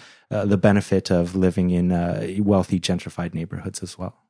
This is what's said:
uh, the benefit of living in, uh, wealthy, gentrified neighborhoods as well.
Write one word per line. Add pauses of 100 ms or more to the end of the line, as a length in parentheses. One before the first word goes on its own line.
(300)
uh,
the
benefit
of
living
in,
uh, (120)
wealthy,
gentrified
neighborhoods
as
well. (140)